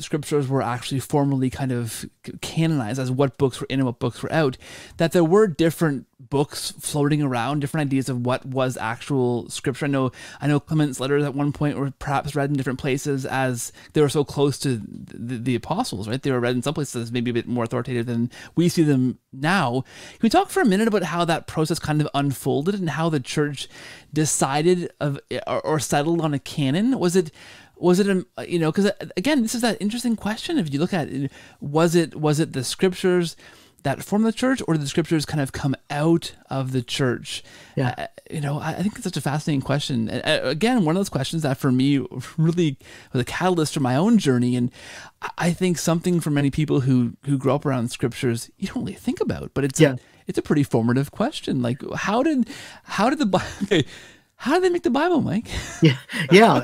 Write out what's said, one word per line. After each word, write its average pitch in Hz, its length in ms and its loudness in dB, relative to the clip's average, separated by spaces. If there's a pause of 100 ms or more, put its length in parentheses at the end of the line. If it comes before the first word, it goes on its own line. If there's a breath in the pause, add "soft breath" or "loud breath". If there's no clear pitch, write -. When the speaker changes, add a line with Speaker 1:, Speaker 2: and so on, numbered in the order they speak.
Speaker 1:
scriptures 147 480 -2
were 135 120 0
actually 120 380 -4
formally 139 500 2
kind 131 220 -4
of 120 200 -4 (340)
c-, - 160 -14
canonized 139 580 -2
as 127 100 -2
what 131 280 2
books 135 240 0
were 139 80 -8
in 135 100 0
and 131 60 2
what 120 140 -2
books 123 220 -4
were - 120 -6
out, 139 240 2 (400 loud breath)
that 165 160 0
there 175 100 6
were 202 240 6
different 160 600 0 (120)
books 139 600 -4
floating 147 420 0
around, 131 380 -2
different 143 280 -2
ideas 131 200 0
of 123 180 -2
what 123 200 0
was 131 320 -2
actual 123 720 -2
scripture. - 360 -4
I 143 40 0
know, 135 220 2 (280 loud breath)
I 139 80 -4
know 147 120 4
Clement's 147 400 0
letters 143 240 2
at 143 100 -4
one 143 180 0
point 147 260 -2
were 139 220 -2
perhaps 139 360 -4
read 139 140 0
in 147 60 0
different 131 240 -2
places 139 460 -2
as 127 480 -2 (200 loud breath)
they 156 80 4
were 143 80 6
so 151 140 2
close 143 360 0
to 131 180 0 (100)
the, - 500 -10
the 123 180 -2
apostles, 117 520 -4
right? 123 140 -4
They 139 100 -2
were 127 80 0
read 120 160 0
in 123 60 -2
some 147 120 -2
places 147 300 -6
as 113 80 -8
maybe 120 200 -2
a - 20 0
bit 117 140 -2
more 120 160 -2
authoritative 120 420 -4
than 120 240 -2 (260 loud breath)
we 170 140 4
see 165 140 4
them 131 360 2 (140)
now. 135 500 0 (280 loud breath)
Can - 100 -20
we 226 80 4
talk 381 200 4
for 392 120 0
a 339 40 4
minute 208 220 4
about 202 160 2
how 170 220 -2
that 160 220 -2
process 160 320 -2
kind 151 220 0
of 147 120 0
unfolded 143 600 -2
and 180 160 -4
how 160 180 -2
the 156 100 0
church 147 480 -4 (460 loud breath)
decided 156 840 2
of, 143 200 -2 (280)
or, 123 140 -2
or 156 180 0
settled 160 420 0
on 156 120 0
a 139 60 0
canon? 175 600 0
Was 175 160 2
it, 180 160 2 (440 loud breath)
was 175 240 4
it, 202 80 2 (300)
a, 117 120 -8
you 170 100 0
know, 160 120 2
'cause, 196 140 2
uh, 208 60 2 (260)
again, 269 240 2
this 220 140 -2
is 233 60 -4
that 233 200 0
interesting 233 340 -2
question. 226 420 -4
If 160 140 0
you 139 80 0
look 170 140 0
at 139 160 -2
it, 135 220 -4 (280 loud breath)
was 160 360 2
it, 170 200 2
was 151 240 2
it 147 140 0
the 131 100 -4
scriptures 180 720 0 (480 soft breath)
that 135 200 -4
form 208 180 0
the 220 100 2
church, 254 360 0
or 165 80 2
did 151 80 -2
the 139 40 -4
scriptures 160 380 0
kind 156 160 -2
of 135 120 -2
come 139 220 0 (140)
out 160 440 2 (180)
of 131 200 -4
the 127 120 0
church? - 600 -4 (320 loud breath)
Speaker 2:
Yeah. 135 220 0
Speaker 1:
Uh, - 100 -8 (220)
you 165 100 -8
know, 147 200 -2
I, 160 140 -4
I - 100 -4
think 208 100 0
it's - 120 -12
such 185 120 -4
a 143 40 -4
fascinating 147 400 0
question. 135 460 0
Uh, - 360 -2
again, 175 420 2
one 156 100 2
of 190 40 2
those 202 100 -2
questions 151 320 -2
that 139 160 0
for 135 140 2
me 135 260 4
<laughs> - 400 -8
really 165 400 2 (340 loud breath)
was 127 120 0
a - 20 -10
catalyst 170 480 0
for 165 60 -2
my 127 160 2
own 208 240 4
journey. 123 360 2
And 123 160 0 (520 loud breath)
I, - 60 -8 (100)
I 170 140 2
think 180 260 0
something 170 400 0
for 160 100 -2
many 143 220 2
people 143 300 2
who, 123 440 2
who 143 140 0
grow 131 160 2
up 151 100 -4
around 127 240 -2
scriptures, 120 720 -4
you 196 80 -4
don't - 160 -6
really 202 100 -6
think - 260 -6
about, 220 360 -4
but 135 80 0
it's 139 160 0
Speaker 2:
Yeah. 143 140 6
Speaker 1:
a, 127 40 -6 (340 soft breath)
it's - 80 -6
a - 20 0
pretty 147 220 2
formative 120 480 2
question. 196 500 -2
Like, 120 180 -2 (140)
how 226 300 0
did, 294 260 2 (360 loud breath)
how 214 240 0
did 311 100 0
the 285 60 2
Bi-, 185 280 2
<laughs> - 100 -8
okay, 175 200 4 (540 loud breath)
how 247 160 0
did 370 100 4
they 370 60 4
make 349 140 0
the 330 60 2
Bible, 302 320 2
Mike? - 260 0 (180)
<laughs> - 180 -14
Speaker 2:
Yeah, 139 140 6 (340 loud breath)
yeah, 175 320 8